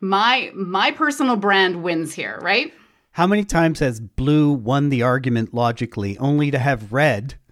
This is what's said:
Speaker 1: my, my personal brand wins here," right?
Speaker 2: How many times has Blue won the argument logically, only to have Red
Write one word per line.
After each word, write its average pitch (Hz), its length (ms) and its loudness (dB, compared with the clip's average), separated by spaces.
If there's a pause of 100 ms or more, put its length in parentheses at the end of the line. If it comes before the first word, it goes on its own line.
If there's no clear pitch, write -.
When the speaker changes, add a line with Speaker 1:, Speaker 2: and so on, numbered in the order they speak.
Speaker 1:
my, 208 540 0
my 190 360 -2
personal 285 460 0
brand 190 480 2
wins 165 300 -2
here," 131 280 -10
right? 220 300 -2 (400)
Speaker 2:
How 175 140 2
many 208 180 2
times 165 360 2
has 123 200 -2
Blue 147 520 2
won 135 360 0
the 127 140 2
argument 123 500 0
logically, 113 640 -2
only 143 340 0
to 139 80 -2
have 117 360 -2
Red 135 400 0 (180)